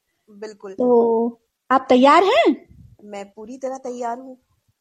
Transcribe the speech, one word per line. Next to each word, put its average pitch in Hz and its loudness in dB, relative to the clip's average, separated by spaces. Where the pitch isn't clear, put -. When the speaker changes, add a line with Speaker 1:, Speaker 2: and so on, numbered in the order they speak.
Speaker 1:
बिल्कुल। 208 -18
Speaker 2:
तो 233 0
आप 262 0
तैयार 277 6
हैं? 427 0
Speaker 1:
मैं 202 -16
पूरी 220 -20
तरह 262 -10
तैयार 240 -10
हूँ। 262 -20